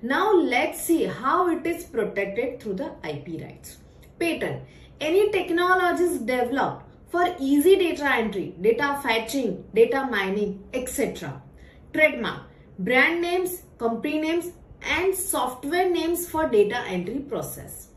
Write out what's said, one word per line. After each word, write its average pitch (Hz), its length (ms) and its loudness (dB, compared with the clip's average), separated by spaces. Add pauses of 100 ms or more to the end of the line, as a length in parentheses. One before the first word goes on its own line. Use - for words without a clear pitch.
Now 311 320 2
let's 285 480 2
see 311 220 2
how 302 440 0
it 330 180 -2
is - 180 -4
protected 202 760 -4
through 208 140 -6
the 277 180 -6 (100)
I 147 220 -8
P 160 180 -10
rights. - 360 -18 (400)
Patent. 262 460 -4 (360)
Any 392 320 2
technologies 349 840 2
developed 247 680 -2 (240)
for 349 320 0
easy 285 360 6
data 320 280 0
entry, 220 560 -2
data 233 420 2
fetching, 226 680 -2
data 262 380 4
mining, 196 520 -2 (120)
et 254 160 -4
cetera. 156 500 -4 (540)
Trademark. 233 480 2 (360)
Brand 269 440 2
names, 359 400 -2 (160)
company 240 400 -2
names 330 320 -2 (320)
and 370 320 0
software 311 760 -2
names 339 400 -2
for 320 180 -2
data 240 400 2
entry 196 340 -4
process. 143 760 -10